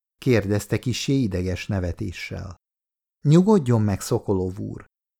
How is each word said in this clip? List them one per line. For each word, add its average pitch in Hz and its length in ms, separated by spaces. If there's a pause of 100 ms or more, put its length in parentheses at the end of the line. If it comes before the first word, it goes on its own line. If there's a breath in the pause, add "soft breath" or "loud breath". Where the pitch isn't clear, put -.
(180)
kérdezte 104 600
kissé 131 360
ideges 92 520
nevetéssel. 92 880 (680)
„Nyugodjon 151 580
meg, 101 180
Szokolov 98 580
úr”, 107 280 (340)